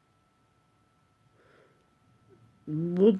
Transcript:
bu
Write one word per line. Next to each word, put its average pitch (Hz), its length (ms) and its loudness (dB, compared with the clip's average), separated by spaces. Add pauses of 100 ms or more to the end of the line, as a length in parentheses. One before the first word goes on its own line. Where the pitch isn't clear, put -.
(2750)
bu 175 520 0